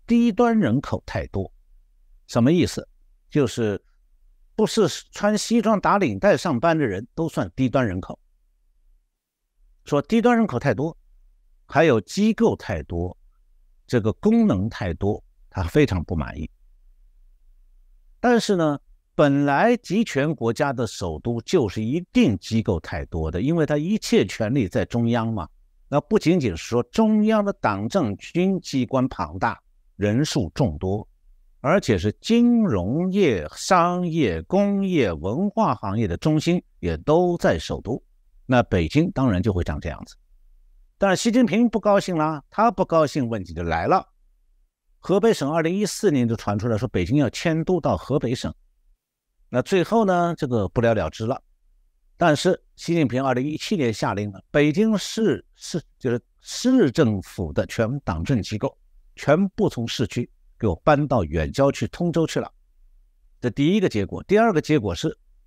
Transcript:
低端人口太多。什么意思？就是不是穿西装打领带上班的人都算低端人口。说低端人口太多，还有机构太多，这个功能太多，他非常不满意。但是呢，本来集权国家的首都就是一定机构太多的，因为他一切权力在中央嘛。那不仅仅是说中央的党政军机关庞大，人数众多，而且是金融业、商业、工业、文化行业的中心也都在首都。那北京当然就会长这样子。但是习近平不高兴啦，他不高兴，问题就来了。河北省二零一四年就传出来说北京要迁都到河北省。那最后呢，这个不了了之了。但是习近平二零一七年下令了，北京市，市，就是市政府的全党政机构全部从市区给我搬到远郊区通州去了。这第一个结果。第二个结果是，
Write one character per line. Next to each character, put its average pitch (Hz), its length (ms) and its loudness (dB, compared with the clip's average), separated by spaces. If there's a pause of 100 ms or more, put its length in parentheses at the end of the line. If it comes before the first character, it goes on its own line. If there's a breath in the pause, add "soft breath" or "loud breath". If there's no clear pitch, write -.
低 233 280 2
端 233 260 2
人 135 220 2
口 - 260 -6
太 - 220 -6
多。 95 200 -6 (800)
什 - 180 2
么 139 80 6
意 170 140 4
思？ - 200 -8 (440)
就 143 160 2
是 107 360 -4 (720)
不 220 120 2
是 208 200 2 (260)
穿 208 260 -2
西 226 240 0
装 214 180 2
打 170 160 2
领 131 220 0
带 190 180 4
上 127 240 -2
班 165 160 2
的 151 100 0
人 101 280 -6
都 165 120 -4
算 120 300 -4
低 127 140 0
端 127 180 0
人 90 100 -4
口。 - 220 -10 (1700)
说 143 160 0
低 233 180 2
端 240 160 2
人 226 100 2
口 123 120 -6
太 123 160 0
多， 143 200 -6 (680)
还 151 200 2
有 131 140 4
机 202 360 0
构 196 200 2
太 - 280 -6
多， 85 340 -6 (680)
这 123 120 0
个 107 140 0
功 226 340 2
能 107 220 0
太 95 240 -6
多， 101 320 -4 (240)
他 - 140 -6
非 135 240 2
常 87 180 -4
不 - 100 -6
满 71 240 -6
意。 80 120 -10 (1700)
但 240 180 4
是 202 180 0
呢， 151 220 0 (360)
本 143 320 4
来 170 320 4
集 208 260 -2
权 147 300 -2
国 113 180 -2
家 143 180 -2
的 123 160 -2
首 82 340 -8
都 117 200 -4
就 143 260 2
是 107 160 -6
一 143 300 -4
定 180 240 4
机 110 260 -2
构 95 160 0
太 76 280 -10
多 80 240 -4
的， 90 100 -4
因 147 160 0
为 160 80 2
他 147 140 0
一 175 180 -2
切 196 300 2
权 107 260 -4
力 127 160 0
在 98 160 -2
中 117 240 -2
央 113 240 -2
嘛。 95 160 -6 (400)
那 139 100 0
不 208 200 0
仅 180 200 2
仅 123 120 0
是 82 80 -8
说 117 240 -2
中 214 420 2
央 214 180 2
的 208 120 -2
党 190 340 -2
政 131 300 0
军 185 420 -2
机 127 240 -4
关 131 240 0
庞 82 300 -8
大， 110 200 -2 (380)
人 104 260 0
数 117 320 -2
众 92 220 -2
多， 95 320 -6 (520)
而 170 200 2
且 101 180 2
是 101 220 0
金 240 420 4
融 139 480 0
业、 131 460 0
商 180 500 2
业、 135 360 0
工 196 440 0
业、 139 260 0
文 104 380 -4
化 190 240 0
行 101 240 -4
业 117 80 0
的 85 100 -2
中 156 220 0
心 170 240 0 (160)
也 82 200 -4
都 175 400 2
在 120 200 0
首 - 220 -8
都。 117 200 -6 (460)
那 123 160 4
北 87 260 0
京 156 220 2
当 131 200 0
然 90 120 0
就 104 100 0
会 87 120 0
长 76 140 -6
这 78 120 -8
样 50 160 -14
子。 - 80 -20 (840)
但 196 180 2
是 - 80 -2
习 240 100 2
近 254 120 6
平 226 240 2
不 220 100 -2
高 202 200 4
兴 180 180 -2
啦， 156 320 -2
他 226 220 2
不 185 140 -2
高 160 200 2
兴， 139 240 -2
问 110 140 -4
题 87 100 -12
就 85 120 -6
来 82 240 -2
了。 180 200 0 (920)
河 185 200 0
北 214 140 4
省 143 180 -2
二 165 80 0
零 165 160 -2
一 208 80 -2
四 196 260 0
年 127 160 2
就 113 100 -2
传 104 220 -4
出 113 100 -4
来 110 100 0
说 117 100 -4
北 92 160 -2
京 110 120 0
要 143 120 2
迁 160 360 -2
都 185 160 0
到 131 160 0
河 147 220 -4
北 127 160 -2
省。 - 200 -8 (960)
那 123 100 0
最 180 220 0
后 220 220 2
呢， 175 340 0
这 156 80 -4
个 113 220 -2
不 - 120 -2
了 113 140 2
了 82 160 -2
之 - 160 -8
了。 123 160 -4 (760)
但 170 180 4
是 180 240 0 (180)
习 - 180 -4
近 160 120 2
平 123 160 -2
二 131 120 0
零 127 120 0
一 151 100 -6
七 - 200 -4
年 123 160 0
下 120 220 -2
令 104 160 -4
了， 98 200 -18
北 151 220 4
京 214 240 2
市， 185 480 -2 (120)
市， - 260 -8 (160)
就 - 120 -4
是 120 80 0 (220)
市 240 500 2
政 110 300 2
府 85 320 -8
的 101 140 -2
全 117 340 -2
党 80 240 -6
政 131 180 0
机 107 140 -6
构 - 220 -6 (360)
全 165 360 2
部 196 180 0
从 117 180 -4
市 113 200 -2
区 - 220 -6 (300)
给 117 80 -2
我 101 100 2
搬 147 300 2
到 127 160 0
远 78 300 -2
郊 139 180 2
区 - 180 -4
通 175 220 -4
州 160 160 0
去 - 140 -4
了。 - 100 -10 (920)
这 123 80 -2
第 147 240 0
一 220 40 2
个 185 120 0
结 101 160 -2
果。 - 160 -10
第 196 160 2
二 226 160 4
个 156 40 2
结 147 220 2
果 98 140 -4
是， 156 200 -4 (320)